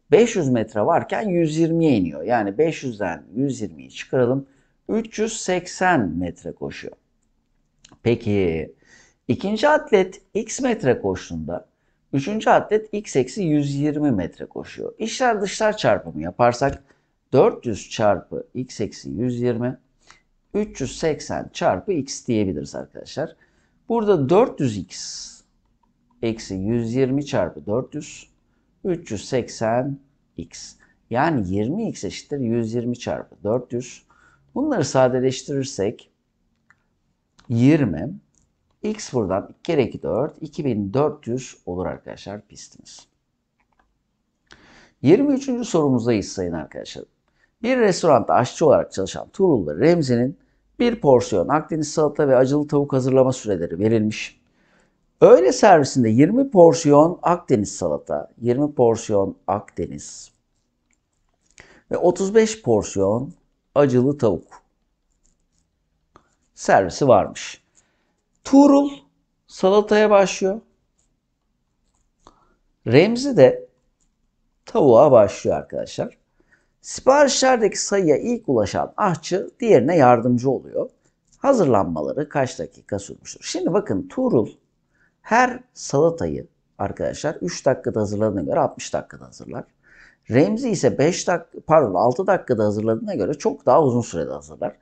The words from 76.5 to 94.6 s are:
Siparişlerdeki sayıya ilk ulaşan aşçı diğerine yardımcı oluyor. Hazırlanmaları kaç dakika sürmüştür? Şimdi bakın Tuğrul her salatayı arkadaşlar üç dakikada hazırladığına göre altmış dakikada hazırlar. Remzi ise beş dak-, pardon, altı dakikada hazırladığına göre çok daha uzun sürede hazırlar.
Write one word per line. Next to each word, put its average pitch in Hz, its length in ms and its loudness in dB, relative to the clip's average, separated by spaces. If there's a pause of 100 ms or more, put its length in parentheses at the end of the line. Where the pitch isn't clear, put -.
Siparişlerdeki 262 1040 2
sayıya 185 320 2
ilk 233 320 -4
ulaşan 101 480 -2
aşçı 190 540 -2 (100)
diğerine 175 360 4
yardımcı 123 540 4
oluyor. 110 400 -6 (480)
Hazırlanmaları 107 920 0
kaç 135 300 -4
dakika - 400 -10
sürmüştür? - 460 -16
Şimdi 339 280 -4
bakın 131 360 -4
Tuğrul 226 400 0 (760)
her 247 380 0 (140)
salatayı 139 720 -2 (320)
arkadaşlar 98 560 -6
üç - 320 -8
dakikada 123 340 0
hazırladığına 104 420 -2
göre 71 180 -2
altmış - 320 -4
dakikada - 340 -10
hazırlar. - 380 -16 (640)
Remzi 214 400 2
ise 127 280 0
beş 165 300 0
dak-, - 380 -6
pardon, 147 280 4
altı 131 320 0
dakikada 127 380 0
hazırladığına 110 500 -2
göre 110 200 -2
çok - 320 -4
daha 139 160 6
uzun 123 180 2
sürede 78 320 -6
hazırlar. 73 480 -12